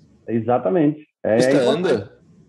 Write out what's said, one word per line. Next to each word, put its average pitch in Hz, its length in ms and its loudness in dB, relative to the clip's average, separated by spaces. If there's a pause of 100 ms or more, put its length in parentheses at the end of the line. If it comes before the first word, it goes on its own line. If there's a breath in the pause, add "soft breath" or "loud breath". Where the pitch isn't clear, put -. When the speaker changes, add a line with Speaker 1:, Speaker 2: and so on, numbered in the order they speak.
(260)
Speaker 1:
exatamente. 147 800 0 (160)
É, 107 140 0
Speaker 2:
Pista 127 140 2
Speaker 1:
é 139 120 2
importante. 151 240 0
Speaker 2:
anda? 117 300 -4 (320)